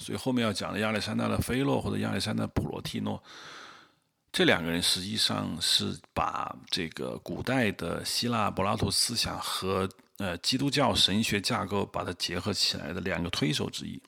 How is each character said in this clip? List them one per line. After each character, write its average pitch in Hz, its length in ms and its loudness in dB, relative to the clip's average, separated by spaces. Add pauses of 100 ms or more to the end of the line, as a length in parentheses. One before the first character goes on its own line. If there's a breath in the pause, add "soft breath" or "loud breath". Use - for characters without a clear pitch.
所 - 120 -8
以 104 60 -2
后 131 140 -2
面 120 120 2
要 107 80 2
讲 90 200 -4
的 98 80 -2
亚 107 100 2
历 107 100 0
山 110 160 -2
大 117 120 0
的 107 100 0
菲 123 240 0
洛 135 180 2
或 101 100 -2
者 101 80 0
亚 107 140 -2
历 104 60 0
山 107 180 -2
大 110 120 0
普 - 200 -2
罗 - 140 -6
蒂 - 180 -6
诺， 104 220 -4 (1080 loud breath)
这 185 120 4
两 104 160 8
个 82 80 0
人 85 140 2
实 - 180 2
际 101 160 -4
上 104 440 0
是 98 360 2 (160)
把 - 400 -2 (180)
这 82 180 -2
个 64 300 -6
古 - 220 -6
代 123 320 2
的 85 320 -4
希 - 220 -2
腊 110 240 2
柏 95 140 0
拉 107 120 2
图 104 140 0
思 - 260 2
想 87 220 -2
和， 95 500 0 (280)
呃， 90 220 -2
基 - 200 0
督 139 100 0
教 131 240 4
神 98 300 6
学 104 180 2
架 104 240 0
构 101 220 0
把 90 160 -4
它 90 120 -4
结 - 220 -4
合 101 160 0
起 - 260 2
来 85 140 -6
的 92 80 -6
两 87 220 0
个 85 80 -2
推 147 220 0
手 - 180 -2
之 - 160 -8
一。 85 220 -10